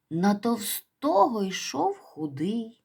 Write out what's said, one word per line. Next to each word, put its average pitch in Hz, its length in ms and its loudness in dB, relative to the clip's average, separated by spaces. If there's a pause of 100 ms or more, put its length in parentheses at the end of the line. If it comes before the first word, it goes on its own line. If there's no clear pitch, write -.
на 185 260 2
товстого 233 1080 0
йшов 269 540 -2
худий. 175 880 -6